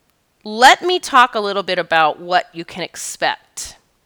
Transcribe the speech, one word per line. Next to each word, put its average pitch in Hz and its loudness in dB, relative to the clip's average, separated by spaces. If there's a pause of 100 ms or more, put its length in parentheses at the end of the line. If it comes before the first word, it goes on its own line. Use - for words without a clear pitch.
(440)
let 240 4
me 359 -2
talk 254 2
a 226 -4
little 202 -4
bit 180 -4
about 160 2
what 175 -2
you 170 -12
can - -12
expect. - -8 (280)